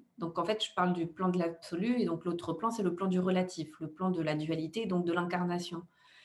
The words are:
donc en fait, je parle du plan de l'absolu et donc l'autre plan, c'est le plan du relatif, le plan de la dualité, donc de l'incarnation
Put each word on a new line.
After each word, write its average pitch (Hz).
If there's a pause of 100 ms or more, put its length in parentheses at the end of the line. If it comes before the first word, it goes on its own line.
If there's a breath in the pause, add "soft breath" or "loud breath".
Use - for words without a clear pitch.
(180)
donc 170
en 170
fait, 214
je -
parle 180
du 170
plan 185
de 180
l'absolu 175
et 202
donc 165
l'autre 170
plan, 220
c'est 226
le 180
plan 190
du 180
relatif, 180
le 156
plan 185
de 170
la 151
dualité, 160
donc 180
de 170
l'incarnation 175 (420 soft breath)